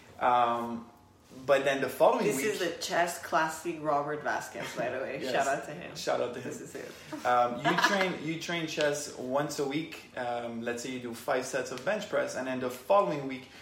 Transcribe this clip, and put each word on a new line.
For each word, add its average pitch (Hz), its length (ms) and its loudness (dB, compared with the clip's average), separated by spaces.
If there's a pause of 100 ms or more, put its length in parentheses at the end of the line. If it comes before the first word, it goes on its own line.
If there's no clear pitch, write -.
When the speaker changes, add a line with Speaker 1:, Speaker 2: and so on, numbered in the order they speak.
(200)
Speaker 1:
um, 120 680 2 (600)
but 135 200 6
then 135 160 2
the 123 80 0
following 220 360 6
Speaker 2:
This - 120 2
Speaker 1:
week - 80 0
Speaker 2:
is 190 140 0
the 175 100 0 (120)
chest 175 420 0
classic 160 580 0
Robert 147 420 0
Vasquez, - 420 -4 (120)
by 123 120 -2
the 127 100 -4
way. 135 200 -6
Speaker 1:
<laughs> - 20 -8
Yes. 131 120 -4
Speaker 2:
Shout 139 140 2
out - 180 0
to 151 60 -10
him. 160 240 -10
Speaker 1:
Shout 127 260 0
out 123 120 -2
to 123 60 -8
him. 123 120 -8
Speaker 2:
This - 100 -8
is - 140 -12
it. - 160 -10 (340)
Speaker 1:
Um, 123 380 4
you 175 80 4
Speaker 2:
<laughs> 180 180 4
Speaker 1:
train, 190 240 4 (100)
you 160 160 -2
train 170 280 -2
chest 147 520 0
once 139 400 -2
a 143 60 2
week. 151 520 -6
Um, 120 460 -4
let's 120 200 -2
say 135 80 -6
you 127 80 -6
do 120 140 -6
five 127 320 0
sets 131 260 -4
of 127 140 -8
bench - 240 -2
press, - 260 0
and 127 120 -4
then 131 140 -2
the 127 80 0
following 170 580 2
week 131 220 -8 (120)